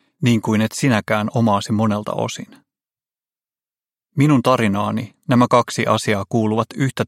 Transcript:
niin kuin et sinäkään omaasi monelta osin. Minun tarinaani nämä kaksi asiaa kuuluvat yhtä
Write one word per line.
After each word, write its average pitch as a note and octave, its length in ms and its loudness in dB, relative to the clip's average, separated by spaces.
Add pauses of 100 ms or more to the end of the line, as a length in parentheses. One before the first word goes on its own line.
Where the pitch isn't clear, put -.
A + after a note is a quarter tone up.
(220)
niin A#2 200 2
kuin G#2+ 180 0
et A2 140 -2
sinäkään G#2+ 600 0
omaasi A2+ 380 0
monelta G#2+ 400 -2
osin. - 440 -8 (1600)
Minun C#3 260 4
tarinaani G#2+ 720 -2 (140)
nämä B2 220 4
kaksi A#2 360 2
asiaa G#2+ 420 -2
kuuluvat A2 480 -2
yhtä B2+ 320 -2